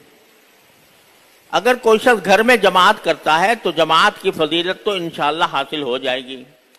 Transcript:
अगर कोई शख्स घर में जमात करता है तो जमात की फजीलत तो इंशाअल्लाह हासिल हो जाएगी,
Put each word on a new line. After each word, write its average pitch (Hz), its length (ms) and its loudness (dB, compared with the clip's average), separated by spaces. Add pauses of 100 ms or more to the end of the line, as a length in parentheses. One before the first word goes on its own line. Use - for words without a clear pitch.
(1500)
अगर 220 260 0
कोई 220 200 2
शख्स 226 240 2
घर 196 200 4
में 240 180 2
जमात 185 440 2
करता 156 320 0
है 190 200 2
तो 196 160 -4
जमात 160 460 2
की 190 140 -4
फजीलत 170 520 -4
तो 208 120 -4
इंशाअल्लाह 165 520 -4
हासिल 147 340 -6
हो 127 160 -4
जाएगी, 131 460 -8 (340)